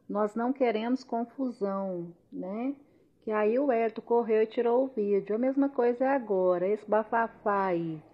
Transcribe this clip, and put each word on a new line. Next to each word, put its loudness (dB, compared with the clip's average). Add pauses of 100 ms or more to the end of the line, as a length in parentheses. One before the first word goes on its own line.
Nós -2
não -2
queremos 0
confusão", -6 (200)
né? -6 (480)
Que -6
aí 2
o 0
Hélio 0
correu 2
e 2
tirou 2
o -4
vídeo. 0
A -2
mesma 2
coisa 0
é 2
agora, 2
esse -2
bafafá 0
aí, -4 (120)